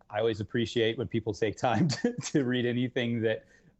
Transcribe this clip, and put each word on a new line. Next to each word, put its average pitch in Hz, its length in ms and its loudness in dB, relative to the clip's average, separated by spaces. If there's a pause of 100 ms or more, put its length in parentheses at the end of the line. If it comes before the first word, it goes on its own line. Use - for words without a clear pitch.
(100)
I 107 80 -2
always 110 220 0
appreciate 113 580 0
when 117 80 -2
people 110 260 -2
take 104 240 -2
time 120 320 2
<laughs> - 140 -4
to, 240 100 0 (200)
to 151 120 4
read 123 220 0
anything 120 560 0
that, 110 220 0 (360)